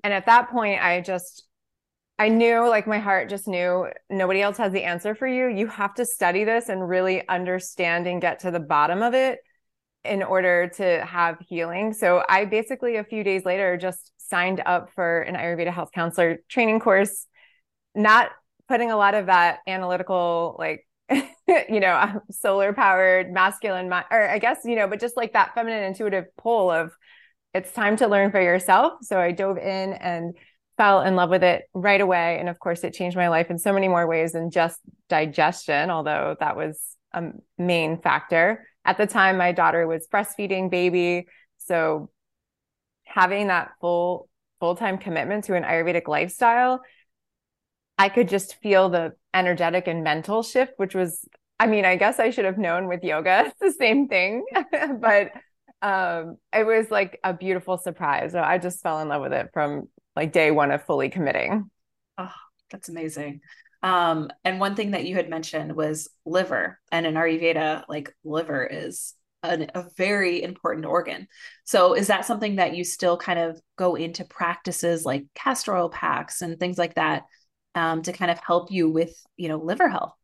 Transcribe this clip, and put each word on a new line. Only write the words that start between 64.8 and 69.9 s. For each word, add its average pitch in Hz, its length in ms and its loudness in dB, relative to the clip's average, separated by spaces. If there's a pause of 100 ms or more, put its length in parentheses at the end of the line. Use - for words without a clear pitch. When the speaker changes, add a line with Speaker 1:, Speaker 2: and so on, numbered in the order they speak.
Speaker 2:
that 190 140 -4
you 180 100 -4
had 170 140 -2
mentioned 160 460 -8
was 156 340 -4 (160)
liver, 160 540 -2 (120)
and 170 140 -2
in 156 80 -2
Ayurveda, 160 760 0
like, 151 360 -10
liver 151 420 -4
is - 480 -10 (300)
an, 165 320 -4
a 180 100 -8 (100)